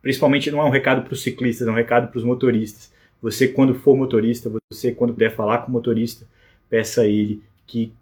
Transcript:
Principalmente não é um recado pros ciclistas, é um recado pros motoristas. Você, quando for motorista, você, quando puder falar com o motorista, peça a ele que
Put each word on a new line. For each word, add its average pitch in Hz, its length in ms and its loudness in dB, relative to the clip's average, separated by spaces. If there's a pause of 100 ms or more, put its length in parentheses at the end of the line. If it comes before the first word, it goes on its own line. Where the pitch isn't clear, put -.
Principalmente 139 500 2
não 147 80 -2
é 151 60 2
um 143 40 4
recado 135 340 2
pros - 200 -8
ciclistas, 120 440 -4
é 113 40 0
um 110 40 -2
recado 117 340 2
pros 117 140 -6
motoristas. 120 680 -2 (300)
Você, 117 260 0
quando 135 260 2
for 135 220 4
motorista, 117 560 -2 (180)
você, - 220 -4
quando 117 220 -2
puder 113 200 2
falar 113 260 -2
com - 100 -10
o - 20 -6
motorista, 117 560 -2 (420)
peça 113 340 0
a 107 40 4
ele 104 340 0 (240)
que 113 360 -6